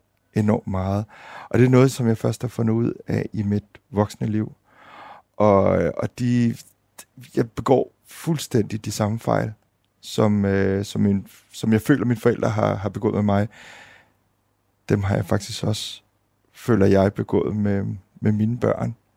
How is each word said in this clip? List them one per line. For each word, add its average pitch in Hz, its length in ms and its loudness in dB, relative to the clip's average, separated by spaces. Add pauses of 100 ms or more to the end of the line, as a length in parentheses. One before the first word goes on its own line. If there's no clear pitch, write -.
(340)
enormt 107 320 0
meget. 98 380 -2 (440)
Og - 100 2
det 123 60 6
er 127 60 6
noget, 127 220 6
som 120 160 -4
jeg 110 100 0
først - 240 -4
har 120 60 -6
fundet 113 260 -2
ud 117 180 -2 (140)
af 107 260 -4
i 107 100 -4
mit 101 220 -2 (260)
voksne 104 360 -2
liv. 107 260 -4 (840)
Og, 98 280 4 (320)
og - 220 -8
de, 120 380 0 (800)
jeg 117 140 0
begår - 420 0 (140)
fuldstændig - 800 -4
de 110 80 -6
samme 110 260 -2
fejl, 113 340 -2 (480)
som, 104 440 0
øh, 98 400 0
som - 160 -6
min, 98 260 0 (260)
som 113 200 -4
jeg 110 100 4
føler, 139 220 2
mine 120 160 -2
forældre 117 300 0
har, 104 240 0
har 101 140 -6
begået 104 260 -2
med 101 80 0
mig. 104 260 2 (1400)
Dem 101 140 0
har 101 120 -2
jeg 104 120 0
faktisk - 380 -4
også, - 380 -6 (500)
føler 120 340 2
jeg, 95 280 4
begået - 420 -2
med, 101 280 -2 (360)
med 107 120 2
mine 110 260 0
børn. 117 380 -2 (200)